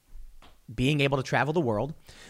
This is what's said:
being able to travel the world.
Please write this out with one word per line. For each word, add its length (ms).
being 280
able 160
to 60
travel 300
the 60
world. 340